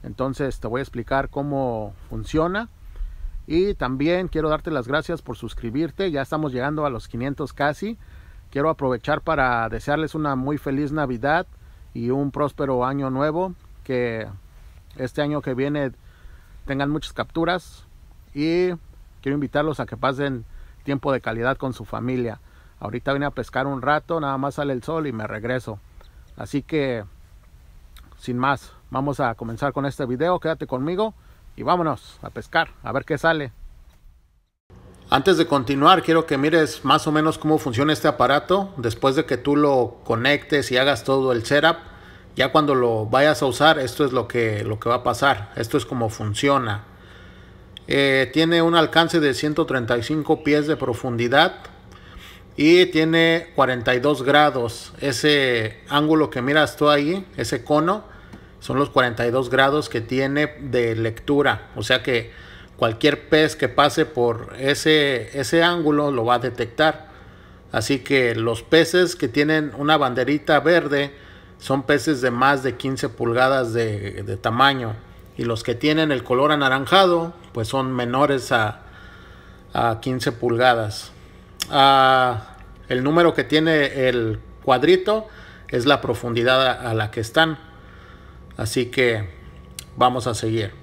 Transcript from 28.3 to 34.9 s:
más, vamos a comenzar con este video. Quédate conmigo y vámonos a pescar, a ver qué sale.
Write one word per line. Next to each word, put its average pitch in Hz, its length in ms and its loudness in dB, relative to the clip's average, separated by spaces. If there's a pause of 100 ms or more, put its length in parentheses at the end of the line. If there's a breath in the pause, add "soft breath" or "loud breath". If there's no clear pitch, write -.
más, 131 340 -2 (180)
vamos 135 300 -4
a 120 140 0
comenzar 117 380 -6
con 139 140 -4
este 139 180 -6
video. 147 340 -2
Quédate 160 280 -6
conmigo 175 480 -4 (420 soft breath)
y - 80 -12
vámonos 160 580 -2
a - 80 -12
pescar, - 380 -2 (160)
a 113 80 -8
ver 135 120 -4
qué 147 140 -4
sale. 156 320 0 (1600)